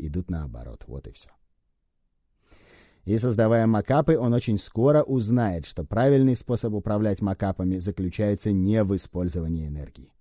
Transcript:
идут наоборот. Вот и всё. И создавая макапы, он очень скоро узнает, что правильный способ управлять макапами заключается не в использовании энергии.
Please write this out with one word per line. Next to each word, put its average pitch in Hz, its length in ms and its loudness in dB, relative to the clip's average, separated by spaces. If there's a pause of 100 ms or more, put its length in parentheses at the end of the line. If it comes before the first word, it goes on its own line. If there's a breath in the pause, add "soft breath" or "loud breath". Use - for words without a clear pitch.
идут 85 240 -4
наоборот. 58 560 -10
Вот 65 200 -12
и - 40 -18
всё. - 180 -20 (1800 soft breath)
И 110 140 0
создавая 113 480 4
макапы, 131 500 2
он 120 160 0
очень 117 240 0
скоро 143 460 2
узнает, 113 640 0
что - 160 -8
правильный 131 520 4
способ 117 380 -4
управлять 104 480 0
макапами 95 560 -2
заключается 98 760 -2
не 101 320 4
в 98 120 0
использовании 82 720 -4
энергии. 73 540 -12